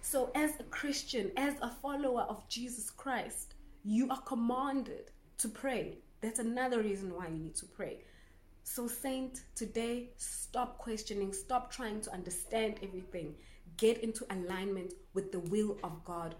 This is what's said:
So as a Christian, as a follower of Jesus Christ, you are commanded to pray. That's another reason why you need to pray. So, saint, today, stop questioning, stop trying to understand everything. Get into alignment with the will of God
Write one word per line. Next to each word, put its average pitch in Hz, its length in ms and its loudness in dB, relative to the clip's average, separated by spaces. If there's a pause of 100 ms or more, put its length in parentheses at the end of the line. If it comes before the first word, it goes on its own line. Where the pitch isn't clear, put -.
So 254 340 2
as 302 240 4
a 233 40 -6
Christian, 269 720 0
as 277 260 2
a 240 80 0
follower 269 520 2
of - 260 -2
Jesus 233 420 -4
Christ, - 680 -4 (280)
you 226 260 6
are 269 120 0
commanded 254 920 2 (280)
to 226 100 2
pray. 208 480 -2 (240)
That's 226 180 0
another 240 420 4
reason 196 320 0
why 175 140 -4
you 165 100 -2
need 156 180 -4
to - 100 -4
pray. - 340 -6 (640)
So, 240 240 -2
saint, 262 540 -2 (140)
today, 233 600 0
stop - 640 -2
questioning, 202 560 -2
stop 254 360 0
trying 214 320 -2
to - 120 -6
understand 202 680 0
everything. 180 540 -6 (420)
Get 226 220 8
into 226 300 -2
alignment 185 640 0 (200)
with 190 180 0
the 185 80 0
will 202 440 4
of 165 220 -6
God 170 340 -4